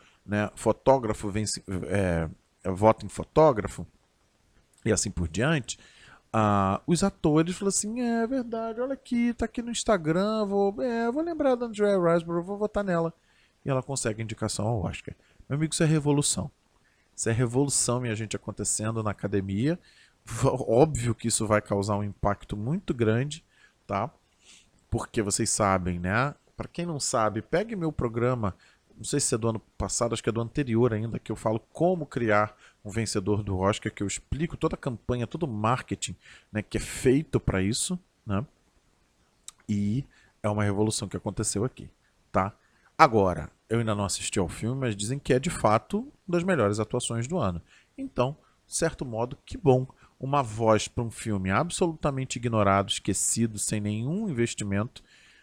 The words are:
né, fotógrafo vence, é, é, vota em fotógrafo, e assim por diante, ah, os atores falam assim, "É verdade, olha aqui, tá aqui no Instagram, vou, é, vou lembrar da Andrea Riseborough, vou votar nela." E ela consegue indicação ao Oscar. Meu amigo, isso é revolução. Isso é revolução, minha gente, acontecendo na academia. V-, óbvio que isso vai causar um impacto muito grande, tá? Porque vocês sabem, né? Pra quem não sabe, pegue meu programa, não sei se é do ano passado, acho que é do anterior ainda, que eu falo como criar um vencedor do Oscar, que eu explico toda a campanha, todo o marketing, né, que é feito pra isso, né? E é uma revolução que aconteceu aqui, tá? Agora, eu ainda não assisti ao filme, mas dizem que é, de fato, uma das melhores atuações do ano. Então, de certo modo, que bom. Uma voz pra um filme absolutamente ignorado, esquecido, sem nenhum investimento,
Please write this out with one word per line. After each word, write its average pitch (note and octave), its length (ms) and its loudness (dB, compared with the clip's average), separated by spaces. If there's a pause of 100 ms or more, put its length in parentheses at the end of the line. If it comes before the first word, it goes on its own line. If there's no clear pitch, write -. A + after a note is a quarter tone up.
(260)
né, G#2 300 -2
fotógrafo A2+ 760 2
vence, G#2 320 -4 (220)
é, F2 440 0 (360)
é, F#2 80 -4
vota G#2+ 340 4
em G2 40 -10
fotógrafo, G#2 760 2 (960)
e A2+ 80 2
assim G2 200 0
por F2 160 -4
diante, A#2 500 -2 (560)
ah, G2+ 540 4
os E3+ 160 2
atores E3 520 2
falam G3 140 -2
assim, A3 320 -4
"É A#3 240 0
verdade, A3+ 540 -4
olha C4+ 140 -2
aqui, A#3+ 400 -2
tá - 120 -4
aqui - 160 -6
no A#3 80 -8
Instagram, G#3 760 0
vou, G3+ 360 0
é, A#3 300 0
vou C#4+ 100 -2
lembrar D4+ 340 2
da A#3+ 120 -2
Andrea G3+ 320 2
Riseborough, E3+ 440 2
vou G3+ 140 -8
votar G#3 260 -2
nela." E3 300 0 (500)
E - 60 -4
ela C3 140 0
consegue A2+ 400 -4
indicação G#2+ 420 -4
ao A2 180 0
Oscar. - 300 -8 (340)
Meu C3 80 -4
amigo, D3+ 160 -2
isso - 120 0
é - 20 6
revolução. D3 640 2 (640)
Isso - 140 -2
é - 20 4
revolução, B2 680 2
minha A#2+ 160 -2
gente, G#2+ 200 -6
acontecendo A2 680 -4
na G#2+ 80 -2
academia. G2+ 680 0 (480)
V-, A#2 240 0 (180)
óbvio A#2+ 460 4
que - 140 -6
isso A2 180 0
vai G#2+ 160 4
causar G2+ 340 0
um G#2 80 -2
impacto G2+ 540 -4
muito C#3+ 340 -4
grande, B2 520 0 (420)
tá? G3 240 -2 (800)
Porque - 320 -2
vocês G2+ 300 0
sabem, F#2 480 2
né? A2 340 0 (240)
Pra G#2+ 100 -8
quem E3+ 200 -8
não D#3 120 -4
sabe, G#2+ 440 0
pegue A3 320 -2
meu E3 160 -2
programa, A#2 640 -2 (420)
não G#2+ 60 -16
sei C#3+ 160 -2
se - 160 0
é - 20 4
do A2+ 120 0
ano A2 100 -2 (180)
passado, A2+ 360 -2
acho A2+ 100 -4
que - 60 -2
é A2 40 2
do A2+ 80 -2
anterior A#2 500 2
ainda, A2 280 -4
que - 120 -10
eu G#2+ 40 -6
falo A2 240 -2 (120)
como E3+ 340 0
criar G#2+ 500 2 (280)
um G#2+ 60 -12
vencedor G#2 540 0
do G2 160 -2
Oscar, G2+ 320 2
que - 100 -8
eu G2+ 60 -2
explico C#3 500 -6
toda D#3+ 160 0
a F3 40 -4
campanha, A#2+ 500 -4
todo D#3+ 160 -8
o D#3+ 40 0
marketing, G#2+ 680 -2 (360)
né, G#2+ 120 -4
que - 140 -4
é - 40 -4
feito C3+ 580 2
pra F#2+ 220 -2
isso, B2 380 -2 (260)
né? G#2 180 -2 (1300)
E G#2 340 0 (380)
é G#2+ 80 0
uma G#2 140 0
revolução G#2 440 0
que F2+ 100 -6
aconteceu G2+ 460 -4
aqui, - 260 -8 (420)
tá? F#2+ 240 0 (400)
Agora, G2 540 4 (180)
eu A2+ 120 0
ainda A2 160 0
não G2+ 100 0
assisti - 320 -4
ao F#2 100 2
filme, A#2+ 320 -4
mas A#2+ 160 -2
dizem G#2 220 -6
que C#3+ 160 0
é, B2+ 60 6
de D#3 100 -4
fato, A2+ 520 0
uma G#3+ 360 -4
das E3+ 60 0
melhores A2+ 360 2
atuações A#2 480 -4
do F3 120 -2
ano. F#2 200 0 (380)
Então, D3+ 400 -4 (300)
de - 80 -10
certo - 280 -2
modo, B2 400 -4
que - 140 -12
bom. C3 300 4 (320)
Uma C#3 240 0
voz A2 440 4
pra - 160 -4
um A2+ 60 -6
filme G2 400 -4
absolutamente D3 840 -2
ignorado, G#2 560 2
esquecido, A2 640 -2
sem G#2+ 240 -4
nenhum B2 480 -2
investimento, A2+ 720 -2 (420)